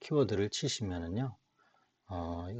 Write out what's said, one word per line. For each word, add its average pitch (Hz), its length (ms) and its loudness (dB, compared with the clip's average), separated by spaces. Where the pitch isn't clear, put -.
키워드를 104 500 4
치시면은요, 98 840 -2
어, 85 400 -4